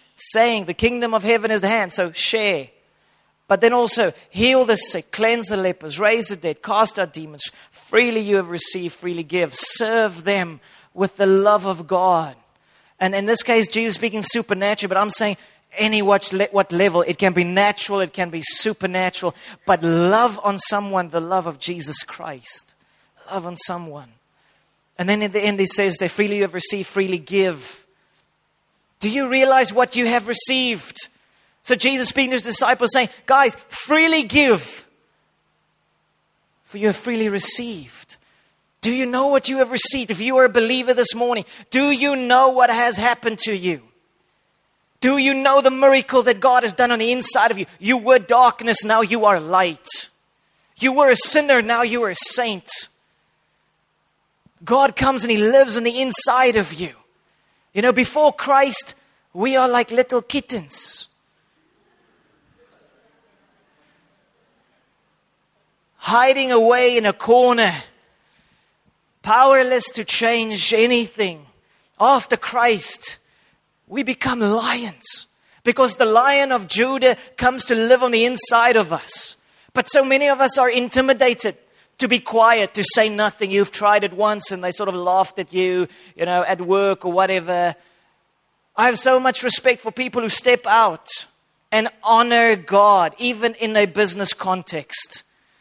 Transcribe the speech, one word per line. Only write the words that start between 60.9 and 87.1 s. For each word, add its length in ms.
Hiding 540
away 460
in 100
a 60
corner, 600
powerless 720
to 120
change 720
anything. 720
After 380
Christ, 800
we 160
become 380
lions 840
because 340
the 100
Lion 460
of 160
Judah 480
comes 300
to 80
live 280
on 100
the 120
inside 520
of 160
us. 440
But 140
so 160
many 240
of 120
us 180
are 120
intimidated 840
to 100
be 100
quiet, 560
to 80
say 280
nothing. 400
You've 200
tried 320
it 120
once 360
and 140
they 60
sort 180
of 60
laughed 440
at 140
you, 340
you 80
know, 180
at 200
work 420
or 80